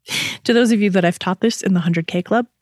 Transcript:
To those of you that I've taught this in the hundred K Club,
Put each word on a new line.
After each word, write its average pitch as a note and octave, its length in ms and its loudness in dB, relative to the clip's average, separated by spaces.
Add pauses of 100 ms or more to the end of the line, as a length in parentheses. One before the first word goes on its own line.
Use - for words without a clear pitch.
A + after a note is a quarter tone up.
(440)
To A#3 100 0
those A#3 180 4
of G#3+ 80 2
you G3+ 120 2
that F3+ 120 2
I've F3 140 0
taught F#3 240 -4
this A3+ 220 -2
in F#3+ 100 0
the F3 60 2
hundred E3 260 0
K F3+ 160 -4
Club, A#3+ 240 -2 (160)